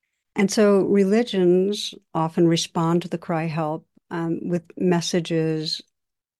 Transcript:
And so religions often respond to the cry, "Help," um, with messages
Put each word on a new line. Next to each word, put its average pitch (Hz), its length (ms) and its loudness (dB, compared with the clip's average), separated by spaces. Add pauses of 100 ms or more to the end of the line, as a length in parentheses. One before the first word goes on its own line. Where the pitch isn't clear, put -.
(360)
And 196 140 2
so 202 320 4
religions 196 1120 2 (180)
often 165 340 0
respond 165 560 0
to 175 60 -10
the 175 80 -6
cry, 165 280 -4
"Help," 156 420 -4 (240)
um, 165 360 -4
with 175 180 -4 (120)
messages 165 1040 -2 (600)